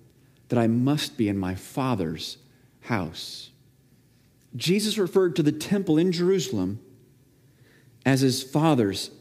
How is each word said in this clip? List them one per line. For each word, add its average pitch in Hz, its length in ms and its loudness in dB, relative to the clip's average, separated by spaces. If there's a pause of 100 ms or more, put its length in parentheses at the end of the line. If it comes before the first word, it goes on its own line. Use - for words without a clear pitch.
(480)
that 120 100 0
I 117 80 2
must 123 520 0
be 107 100 2
in 101 80 -2
my 92 180 -4
Father's 95 840 -6 (420)
house?" - 680 -8 (1080)
Jesus 202 400 0
referred 185 400 2
to 170 60 4
the 147 100 4
temple 175 460 0
in 180 140 4
Jerusalem 160 680 0 (1200)
as 135 160 2
his 131 220 2
Father's 127 680 0 (100)